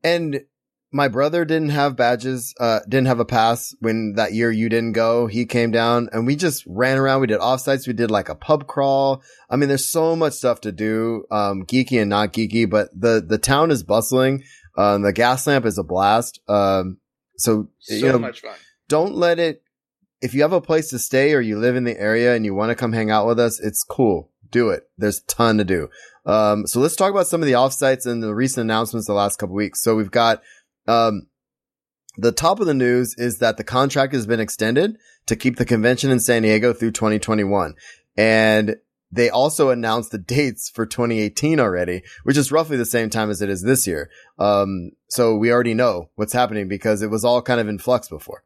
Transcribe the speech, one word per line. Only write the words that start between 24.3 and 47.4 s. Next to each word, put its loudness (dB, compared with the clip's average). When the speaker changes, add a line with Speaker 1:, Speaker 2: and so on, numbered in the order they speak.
Speaker 1:
Do 2
it. -4
There's -2
a -18
ton 2
to 2
do. -2
Um, 2
so -2
let's 2
talk 2
about 0
some -2
of 0
the 2
offsites 0
and -4
the -4
recent -2
announcements -2
the -2
last 0
couple -8
weeks. -4
So 2
we've -2
got, 2
um, 0
the 2
top 0
of 0
the 0
news 2
is -4
that 0
the -8
contract 0
has -2
been 0
extended 0
to 0
keep -2
the 0
convention 2
in 4
San 2
Diego 4
through -2
twenty 0
twenty-one. 0
And 4
they 2
also 2
announced -2
the -8
dates -4
for -6
twenty -2
eighteen 0
already, -2
which -4
is 0
roughly 0
the -2
same -2
time -2
as -4
it -4
is -6
this 2
year. -6
Um, 0
so 2
we 2
already 2
know 0
what's -6
happening -2
because -2
it -4
was -2
all 2